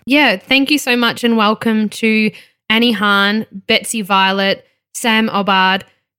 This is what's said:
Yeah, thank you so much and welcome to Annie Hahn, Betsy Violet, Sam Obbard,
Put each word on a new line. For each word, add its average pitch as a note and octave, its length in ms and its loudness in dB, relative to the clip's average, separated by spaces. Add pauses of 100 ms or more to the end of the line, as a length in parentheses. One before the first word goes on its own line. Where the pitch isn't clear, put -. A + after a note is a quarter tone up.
Yeah, B3+ 300 2
thank C4+ 340 0
you D4 80 2
so A#3+ 180 -2
much A#3+ 260 -2
and A#3 140 2
welcome A3 540 0
to A3 400 0 (400)
Annie A#3+ 220 2
Hahn, G3+ 600 0
Betsy G#3+ 500 -4
Violet, G3 640 0 (280)
Sam A3 360 0
Obbard, F#3+ 540 0 (340)